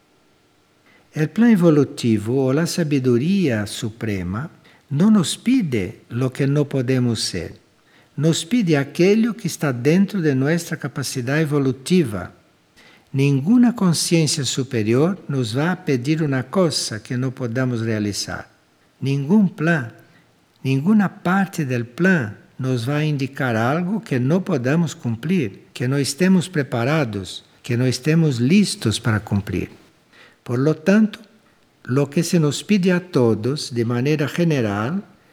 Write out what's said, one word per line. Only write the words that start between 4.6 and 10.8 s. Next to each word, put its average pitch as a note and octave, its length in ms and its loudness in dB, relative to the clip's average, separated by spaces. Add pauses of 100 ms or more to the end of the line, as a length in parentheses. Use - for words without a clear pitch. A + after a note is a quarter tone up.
no E3+ 220 2
nos G3+ 280 2
pide C3+ 720 -2
lo B2 240 -2
que C#3 160 0
no C#3+ 200 0
podemos B2 520 0
ser, - 380 -8 (580)
nos D#3 280 0
pide F#3 320 0
aquello G3 600 2
que - 100 -8
está D3+ 260 -4
dentro F3 480 2
de D3+ 140 2
nuestra D#3 420 -2
capacidad C3+ 640 -4